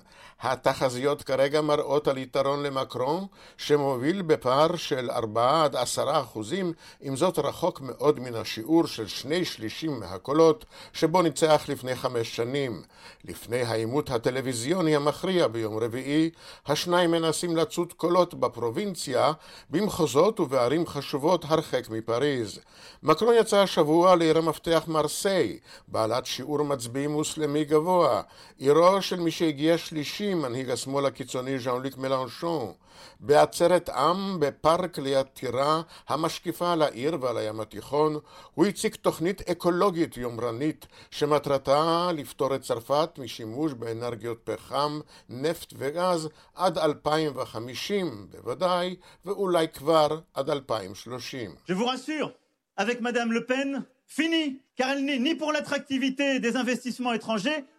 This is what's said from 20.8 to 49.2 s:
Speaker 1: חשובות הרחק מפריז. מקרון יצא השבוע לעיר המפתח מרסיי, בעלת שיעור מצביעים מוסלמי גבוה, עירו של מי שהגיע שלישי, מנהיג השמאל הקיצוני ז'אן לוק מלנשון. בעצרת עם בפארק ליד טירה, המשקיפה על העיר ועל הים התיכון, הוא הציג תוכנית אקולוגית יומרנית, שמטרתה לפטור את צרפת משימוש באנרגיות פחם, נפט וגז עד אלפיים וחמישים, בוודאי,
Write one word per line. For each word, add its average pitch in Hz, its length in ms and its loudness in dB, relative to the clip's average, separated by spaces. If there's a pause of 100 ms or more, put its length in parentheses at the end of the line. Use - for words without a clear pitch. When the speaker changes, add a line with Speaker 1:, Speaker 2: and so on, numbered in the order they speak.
Speaker 1:
חשובות 147 600 -2
הרחק 147 420 0
מפריז. 113 680 -2 (440)
מקרון 208 360 4
יצא 220 180 4
השבוע 175 580 6
לעיר 165 220 4
המפתח 160 500 0
מרסיי, 156 720 0 (280)
בעלת 110 380 -2
שיעור 143 380 -4
מצביעים 139 480 -4
מוסלמי 151 540 -2
גבוה, 151 560 4 (360)
עירו 170 440 6
של 185 180 -4
מי 170 120 0
שהגיע 160 460 2
שלישי, 160 560 -6
מנהיג 131 360 -4
השמאל 135 360 -2
הקיצוני 131 540 -4
ז'אן 123 240 -2
לוק 135 140 -6
מלנשון. 131 760 -4 (460)
בעצרת 151 720 4
עם 185 500 0
בפארק 165 580 0
ליד 135 280 0
טירה, 139 560 0 (260)
המשקיפה 160 640 -2
על 165 100 2
העיר 143 400 0
ועל 120 160 -2
הים 107 220 -6
התיכון, 147 600 -2 (340)
הוא 165 120 4
הציג 208 300 -2
תוכנית 180 540 -2
אקולוגית 175 680 0
יומרנית, 120 720 -4 (240)
שמטרתה 147 1000 2
לפטור 135 420 -2
את 131 60 -4
צרפת 135 560 0
משימוש 127 560 -6
באנרגיות 117 720 -6
פחם, 143 560 -4 (300)
נפט 139 480 -6
וגז 160 520 -2 (260)
עד 175 220 0
אלפיים 156 580 0
וחמישים, 123 960 -6
בוודאי, 175 640 -2 (300)